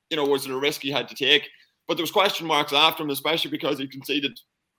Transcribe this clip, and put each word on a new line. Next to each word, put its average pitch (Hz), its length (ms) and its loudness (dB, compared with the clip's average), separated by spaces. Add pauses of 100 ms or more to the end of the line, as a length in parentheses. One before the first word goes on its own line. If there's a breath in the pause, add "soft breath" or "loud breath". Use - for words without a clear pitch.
(100)
You 165 60 -4
know, 147 80 0
was 139 220 2
it 135 40 -8
a 131 60 -4
risk 143 240 -2
he 139 100 -6
had 123 180 -2
to 110 60 -18
take? 143 340 4 (380 soft breath)
But 165 100 -2
there 175 60 -2
was 156 80 -4
question 196 360 2
marks 147 260 0
after 156 320 4
him, 147 60 -2
especially 151 400 -2
because 143 280 -2
he 143 80 -8
conceded 135 540 -6 (380)